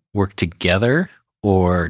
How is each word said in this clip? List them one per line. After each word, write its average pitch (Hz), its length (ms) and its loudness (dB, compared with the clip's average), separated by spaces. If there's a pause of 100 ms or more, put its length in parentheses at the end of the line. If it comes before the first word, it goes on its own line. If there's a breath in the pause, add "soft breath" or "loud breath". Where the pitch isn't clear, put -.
(140)
work 98 220 -4
together 107 720 -2 (340 soft breath)
or 90 460 2